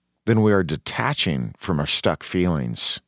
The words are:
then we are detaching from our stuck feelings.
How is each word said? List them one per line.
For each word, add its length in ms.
then 160
we 100
are 120
detaching 920
from 240
our 60
stuck 360
feelings. 840